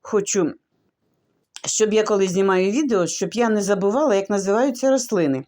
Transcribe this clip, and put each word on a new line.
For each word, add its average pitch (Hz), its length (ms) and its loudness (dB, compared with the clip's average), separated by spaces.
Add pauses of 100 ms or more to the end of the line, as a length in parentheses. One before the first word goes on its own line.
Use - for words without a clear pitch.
Хочу, 196 520 -2 (1120)
щоб 214 280 0
я 214 100 4
коли 202 240 0
знімаю 190 440 2
відео, 247 360 0
щоб - 260 -6
я 233 160 0
не 208 120 2
забувала, 202 540 0
як 196 140 -2
називаються 226 640 0
рослини. 170 560 0